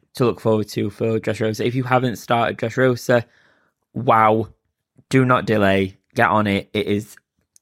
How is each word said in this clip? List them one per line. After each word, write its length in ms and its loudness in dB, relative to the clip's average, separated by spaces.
to 100 0
look 160 -2
forward 280 0
to 200 -4
for 280 -4
Dressrosa. 480 -4
If 100 -2
you 80 -2
haven't 340 -2
started 400 -2
Dressrosa, 680 0
wow, 560 2
do 160 4
not 200 2
delay. 520 0
Get 140 2
on 180 2
it. 260 -2
It 140 -2
is 280 -6